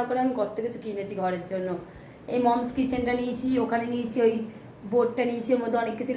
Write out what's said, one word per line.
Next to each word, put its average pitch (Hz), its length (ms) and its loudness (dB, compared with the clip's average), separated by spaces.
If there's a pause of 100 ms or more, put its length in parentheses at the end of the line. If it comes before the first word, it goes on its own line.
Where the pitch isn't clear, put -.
করে 254 160 2
আমি 262 180 2
কত 202 140 -2 (100)
কিছু - 200 -6
কিনেছি 202 360 -6
ঘরের 180 300 0
জন্য। 185 180 -2 (640)
এই 247 120 2
মমস 240 320 4
কিচেনটা 247 440 2
নিয়েছি, 247 260 -2 (160)
ওখানে 233 300 0
নিয়েছি 240 240 -2 (100)
ওই 220 60 6 (580)
বোর্ডটা 240 380 4
নিয়েছি, 233 260 -2
ওর 247 80 4
মধ্যে 226 200 2
অনেক 214 160 -2
কিছু 254 180 -2